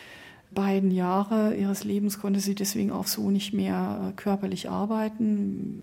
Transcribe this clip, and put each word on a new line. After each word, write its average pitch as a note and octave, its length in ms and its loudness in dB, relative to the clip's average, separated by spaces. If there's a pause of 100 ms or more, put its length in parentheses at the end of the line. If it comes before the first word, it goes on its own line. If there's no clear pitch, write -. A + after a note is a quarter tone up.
(500)
beiden G3 420 4
Jahre G3+ 640 2
ihres G3 260 0
Lebens G3+ 380 0
konnte G3 180 2
sie G3 160 0
deswegen G3+ 380 0
auch F#3+ 160 -4
so G#3 200 0
nicht G3 240 0
mehr, F#3+ 580 0
äh, - 20 -6
körperlich G3 580 -2
arbeiten, G#3 1120 -2